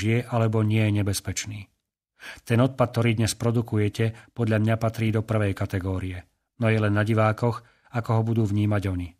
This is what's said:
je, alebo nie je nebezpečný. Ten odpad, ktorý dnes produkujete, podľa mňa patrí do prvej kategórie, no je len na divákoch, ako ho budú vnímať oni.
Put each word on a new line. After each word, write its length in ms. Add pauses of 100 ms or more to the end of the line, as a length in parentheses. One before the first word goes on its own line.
je, 160
alebo 400
nie 240
je 160
nebezpečný. 640 (800)
Ten 160
odpad, 320
ktorý 240
dnes 160
produkujete, 960
podľa 320
mňa 160
patrí 320
do 160
prvej 240
kategórie, 720 (400)
no 80
je 80
len 160
na 80
divákoch, 640 (240)
ako 240
ho 80
budú 240
vnímať 400
oni. 340